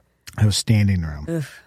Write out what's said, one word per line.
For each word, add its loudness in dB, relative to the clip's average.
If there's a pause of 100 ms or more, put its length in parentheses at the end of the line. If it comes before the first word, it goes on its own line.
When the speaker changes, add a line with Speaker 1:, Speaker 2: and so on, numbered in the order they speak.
(400)
Speaker 1:
It 4
was 2
standing 2
room. -8
Speaker 2:
Ugh. -4 (240)